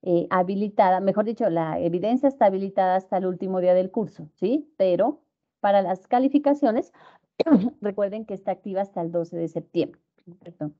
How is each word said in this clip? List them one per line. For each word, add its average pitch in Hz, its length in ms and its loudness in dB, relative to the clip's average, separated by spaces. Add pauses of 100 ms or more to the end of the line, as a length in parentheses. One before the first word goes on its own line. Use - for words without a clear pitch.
eh, 175 280 0
habilitada. 190 680 2
Mejor 196 260 0
dicho, 220 260 -2
la 165 280 -2
evidencia 190 500 0
está 262 180 2
habilitada 190 500 0
hasta 190 220 -2
el 185 80 -2
último 185 340 -4
día 180 140 4
del 185 180 0
curso, 160 420 -6
¿sí? 254 420 -2
Pero 190 440 2 (400)
para 202 220 4
las 185 260 -4
calificaciones, 277 840 0 (460)
<clears throat> 247 420 2
recuerden 202 440 -4
que 208 100 -10
está 196 160 -6
activa 190 300 -4
hasta 196 220 -4
el 170 100 -6
doce 170 240 -4
de 170 100 -4
septiembre. - 540 -4 (400)
Perdón. 151 400 -12